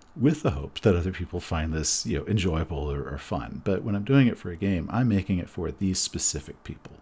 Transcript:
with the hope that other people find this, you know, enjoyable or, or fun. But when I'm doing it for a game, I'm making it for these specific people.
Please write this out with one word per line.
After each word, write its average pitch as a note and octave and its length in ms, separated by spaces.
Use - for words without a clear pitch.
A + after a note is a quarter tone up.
with D3+ 240
the A#2+ 80
hope C#2+ 300
that G2 140
other F2 180
people F2+ 260
find D#2+ 320
this, D#2 340
you D2 140
know, C#2+ 80
enjoyable D#2+ 640
or, C#2+ 160
or C#2+ 100
fun. - 460
But G2 200
when A2 120
I'm G2+ 80
doing C3+ 240
it A2+ 100
for F#2 140
a E2+ 60
game, F#2 340
I'm B2 160
making G2 300
it - 120
for E2+ 220
these F#2+ 280
specific - 640
people. - 360